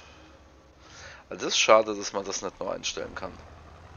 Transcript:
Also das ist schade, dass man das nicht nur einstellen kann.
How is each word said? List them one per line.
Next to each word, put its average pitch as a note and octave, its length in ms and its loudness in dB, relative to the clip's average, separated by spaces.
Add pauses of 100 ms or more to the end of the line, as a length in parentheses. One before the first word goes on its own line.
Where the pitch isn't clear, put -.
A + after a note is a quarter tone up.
(1300)
Also G2 160 -4
das - 80 0
ist - 40 4
schade, A2 360 8
dass G2+ 180 -4
man G2 120 -2
das F#2+ 180 -4
nicht F#2 180 -6
nur F2+ 120 -4
einstellen - 420 -6
kann. F#2 180 -10 (640)